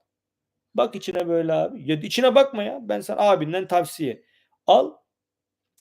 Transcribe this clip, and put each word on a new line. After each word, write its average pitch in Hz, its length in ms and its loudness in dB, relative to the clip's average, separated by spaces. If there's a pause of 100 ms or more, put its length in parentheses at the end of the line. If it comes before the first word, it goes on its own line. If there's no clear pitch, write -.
(720)
Bak - 220 0
içine 175 320 -6
böyle 165 260 0
abi. 156 380 -4
Ya 156 40 0
içine 226 400 0
bakma 269 280 2
ya. 262 180 -8
Ben 208 200 -4
sana 208 200 -4
abinden 185 460 2
tavsiye. 156 560 -2 (440)
Al. - 260 6 (880)